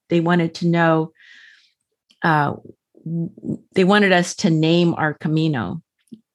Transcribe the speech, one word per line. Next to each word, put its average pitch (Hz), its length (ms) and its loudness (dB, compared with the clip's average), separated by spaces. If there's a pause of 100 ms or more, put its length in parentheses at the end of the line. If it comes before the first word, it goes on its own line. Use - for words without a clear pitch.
they 170 120 0
wanted 165 360 0
to 170 120 -2
know, 165 440 2 (1080)
uh, 151 320 0 (500)
w-, 165 260 -6 (100)
w-, - 220 -10 (120)
they 190 100 2
wanted 202 280 4
us 175 240 0
to 180 140 0
name 165 440 2
our 151 200 -4
Camino, 156 680 -4 (520)